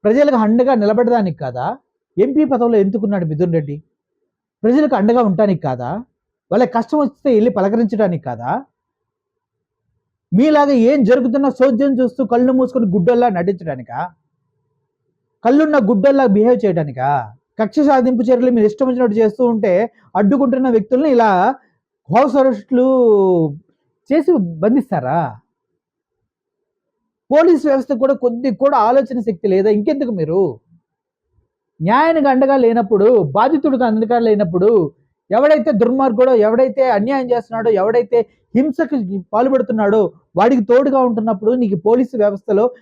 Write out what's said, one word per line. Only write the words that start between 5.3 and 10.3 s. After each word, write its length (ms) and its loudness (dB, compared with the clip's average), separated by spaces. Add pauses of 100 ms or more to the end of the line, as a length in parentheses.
కాదా? 420 -8 (480)
వాళ్ళ 120 2
కష్టం 340 -4
వస్తే 360 -2
వెళ్ళి 160 2
పలకరించడానికి 760 -2
కాదా? 400 -8 (1700)